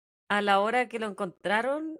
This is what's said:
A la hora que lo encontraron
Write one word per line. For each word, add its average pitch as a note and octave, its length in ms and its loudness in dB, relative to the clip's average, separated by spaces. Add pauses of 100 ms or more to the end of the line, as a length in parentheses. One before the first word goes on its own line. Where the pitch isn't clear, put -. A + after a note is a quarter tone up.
(300)
A G3+ 120 0
la G3+ 200 4
hora A#3 260 2
que A#3 100 -8
lo A3 100 -4
encontraron A#3 920 -4